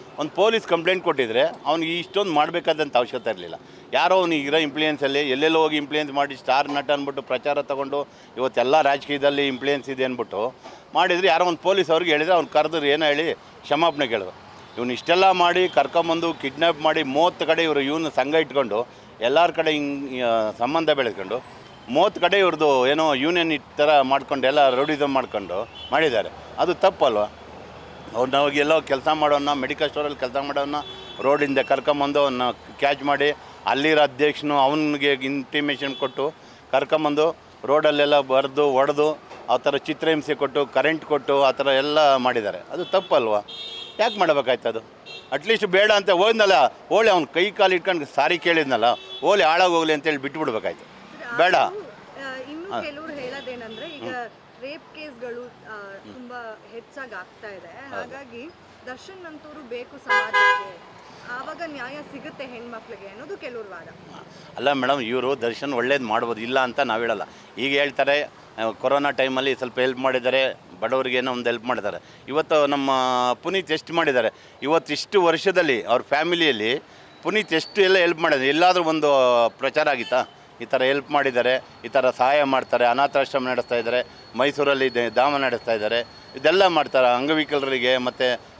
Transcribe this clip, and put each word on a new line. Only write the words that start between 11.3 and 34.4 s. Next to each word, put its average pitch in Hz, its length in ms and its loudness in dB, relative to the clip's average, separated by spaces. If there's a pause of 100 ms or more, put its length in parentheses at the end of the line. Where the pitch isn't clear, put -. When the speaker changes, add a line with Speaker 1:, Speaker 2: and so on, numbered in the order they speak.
Speaker 1:
ಒಂದು 170 120 0
ಪೊಲೀಸ್ 180 320 0
ಅವ್ರಿಗೆ 165 220 2
ಹೇಳಿದ್ರೆ 160 240 4
ಅವ್ನು 147 140 2
ಕರೆದ್ರೆ 151 400 0
ಏನೋ 151 160 2
ಹೇಳಿ 147 280 0
ಕ್ಷಮಾಪಣೆ 147 720 -2
ಕೇಳಿದ್ರು. 98 440 -6 (260)
ಇವ್ನು 123 160 -4
ಇಷ್ಟೆಲ್ಲ 180 380 2
ಮಾಡಿ 175 380 2
ಕರ್ಕೊಂಬಂದು 165 640 0
ಕಿಡ್ನ್ಯಾಪ್ 147 480 -2
ಮಾಡಿ 156 220 0
ಮೂವತ್ತು 156 420 0
ಕಡೆ 165 180 2
ಇವರು 147 180 0
ಇವನು 151 280 -2
ಸಂಘ 139 260 0
ಇಟ್ಕೊಂಡು 127 520 0 (340)
ಎಲ್ಲರ 156 300 4
ಕಡೆ 156 200 -2
ಹಿಂಗೆ, 143 500 -4
ಆ, 113 300 0
ಸಂಬಂಧ 151 380 -2
ಬೆಳೆಸ್ಕೊಂಡು 110 540 -2 (460)
ಮೂವತ್ತು 165 320 0
ಕಡೆ 180 180 4
ಇವ್ರದ್ದು 151 480 4
ಏನೋ 151 260 2
ಯೂನಿಯನ್ 165 380 0
ಈ 147 60 -2
ಥರ 147 440 2
ಮಾಡ್ಕೊಂಡು 135 460 0
ಎಲ್ಲ 143 220 4
ರೌಡಿಸಮ್ 143 440 0
ಮಾಡ್ಕೊಂಡು 104 560 -4 (220)
ಮಾಡಿದ್ದಾರೆ. 120 380 2 (280)
ಅದು 170 160 2
ತಪ್ಪಲ್ವ? 151 460 2 (1000)
ಅವ್ರನ್ನ 127 200 0
ಹೋಗಿ 143 220 2
ಎಲ್ಲೋ 151 220 2
ಕೆಲಸ 135 260 -2
ಮಾಡೋನ್ನ, 147 460 2
ಮೆಡಿಕಲ್ 143 360 -2
ಸ್ಟೋರಲ್ಲಿ 147 280 -6
ಕೆಲಸ 123 180 -6
ಮಾಡೋನ್ನ 143 400 -4 (440)
ರೋಡಿಂದ 139 400 2
ಕರ್ಕೊಂಬಂದು 143 600 0
ಅವನ್ನ 131 220 0 (100)
ಕ್ಯಾಚ್ 139 520 -4
ಮಾಡಿ 143 280 2 (340)
ಅಲ್ಲಿರೋ 147 360 2
ಅಧ್ಯಕ್ಷನು 143 580 0